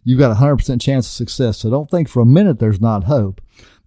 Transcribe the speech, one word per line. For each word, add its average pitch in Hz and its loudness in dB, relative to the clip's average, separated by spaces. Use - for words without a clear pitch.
you've 127 0
got 135 4
a 107 0
hundred 135 2
percent 123 -4
chance 135 -2
of - -14
success. 117 -4
So 110 -4
don't 143 -4
think 170 -2
for 123 -2
a 113 4
minute 156 4
there's 107 0
not 107 -2
hope. 104 -2